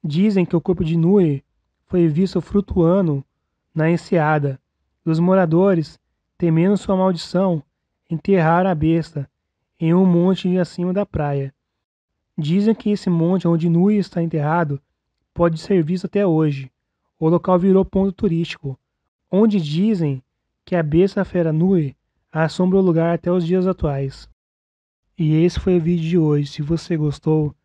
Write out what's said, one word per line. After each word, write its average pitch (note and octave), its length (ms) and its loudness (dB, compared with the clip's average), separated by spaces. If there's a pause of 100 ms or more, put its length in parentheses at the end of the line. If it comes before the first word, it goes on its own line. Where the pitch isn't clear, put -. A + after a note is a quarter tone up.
Dizem F3+ 420 0
que F3 100 -6
o D#3+ 60 0
corpo F#3 220 -2
de E3 140 -2
Nui E3 460 2 (420)
foi F3 220 0
visto F3 340 -2
flutuando F3 840 0 (500)
na D#3+ 160 0
enseada, D3+ 680 0 (460)
e E3 40 -2
os D#3+ 100 0
moradores, F3+ 800 2 (380)
temendo F3 400 2
sua G3 180 -2
maldição, F#3 680 -2 (460)
enterraram F3 600 0
a F3 60 0
besta D#3 540 -2 (500)
em E3 140 0
um F#3 120 4
monte F3+ 520 2
acima F3+ 360 -4
da G3+ 120 -2
praia. C#3+ 480 -6 (840)
Dizem F#3+ 360 0
que - 160 -4
esse G3+ 200 -2
monte E3+ 380 0
onde E3+ 220 0
Nui F#3 280 2
está F3+ 240 -4
enterrado D#3 600 -2 (520)
pode E3+ 260 0
ser F#3 240 0
visto F3 220 -4
até G3+ 200 -2
hoje. D3+ 460 0 (480)
O D#3+ 100 0
local F3 280 2
virou F#3+ 280 2
ponto G3 260 -2
turístico, E3 680 -4 (540)
onde G#3 280 2
dizem D#3+ 640 -2 (440)
que F#3 100 -6
a E3 80 0
besta F3+ 420 0
fera E3 280 -2
Nui D#3+ 420 0 (360)
assombra F#3 460 0
o F#3+ 40 4
lugar E3+ 320 2
até F3 180 -4
os F3+ 140 0
dias F#3 220 0
atuais. C#3 640 -6 (880)
E D#3 260 0
esse F3 160 0
foi F#3 180 0
o E3+ 40 0
vídeo E3 280 -2
de F3+ 80 0
hoje. D3 300 0
Se - 140 -12
você D#3+ 360 -4
gostou D3+ 680 -2